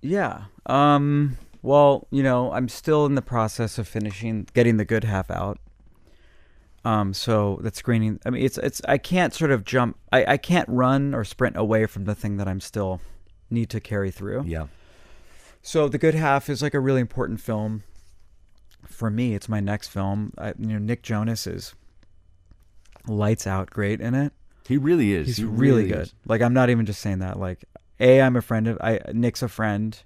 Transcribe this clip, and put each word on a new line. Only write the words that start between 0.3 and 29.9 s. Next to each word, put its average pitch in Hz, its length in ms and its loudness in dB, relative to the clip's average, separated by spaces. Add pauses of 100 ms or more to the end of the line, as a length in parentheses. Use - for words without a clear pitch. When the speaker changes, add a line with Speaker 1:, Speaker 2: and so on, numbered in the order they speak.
Speaker 1:
Um, 143 720 2 (240)
well, 143 480 6
you 139 120 0
know, 127 300 2
I'm 123 160 -2
still 151 380 2
in 139 80 2
the 131 80 0
process 113 560 -2
of 107 100 -4
finishing, 107 640 -6
getting 117 240 6
The 107 80 2
Good 110 200 0
Half 98 260 -2
out. 87 280 -6 (1300)
Um, 107 300 0
so 104 480 0
that 90 140 -6
screening, 110 500 0
I - 40 -2
mean, 123 140 -2
it's, - 140 -2
it's, - 280 -4
I - 120 2
can't 180 340 0
sort 156 200 0
of 110 120 0
jump, 123 320 0 (160)
I, - 200 6
I 143 40 -4
can't 175 320 0
run 135 460 0
or 117 100 -4
sprint - 320 -4
away 110 300 2
from 101 180 -8
the 101 100 -2
thing 101 220 -6
that 98 120 -4
I'm 95 120 -4
still 92 400 -6 (500)
need 117 200 -2
to 113 100 -6
carry 101 300 -4
through. 101 340 -8
Speaker 2:
Yeah. 80 220 -6 (960)
Speaker 1:
So 151 260 2
The 131 100 -4
Good 160 160 4
Half 143 340 2
is, 139 140 -4
like, 147 120 -4
a 139 60 2
really 131 200 2
important 113 400 -4
film 107 420 -4 (1040)
for - 240 -6
me. 117 240 0
It's 101 140 -8
my 107 100 -2
next 101 300 -4
film. 101 500 -4
I, 110 100 -8 (100)
you 110 100 -6
know, 107 100 -2
Nick 110 240 -4
Jonas 110 460 -4
is - 260 -12 (1300)
lights 104 400 0
out 95 220 -4
great 104 300 -2
in 120 140 -2
it. 143 180 0 (360)
Speaker 2:
He 127 80 2
really 143 360 4
is. 82 140 0
Speaker 1:
He's 117 120 -2
Speaker 2:
He 110 60 -2
Speaker 1:
really 117 380 4
Speaker 2:
really 95 60 0
Speaker 1:
good. 92 140 -2
Speaker 2:
is. - 120 -12 (120)
Speaker 1:
Like, 113 140 2
I'm 120 140 2
not 127 160 4
even 117 160 2
just 101 140 -6
saying 98 180 -2
that. 95 220 -6
Like, 90 240 -8 (340)
A, 127 220 8
I'm 127 160 4
a 117 60 0
friend 110 260 0
of, 113 120 -4
I, 110 200 0 (120)
Nick's 117 300 0
a 123 60 -4
friend 107 580 -2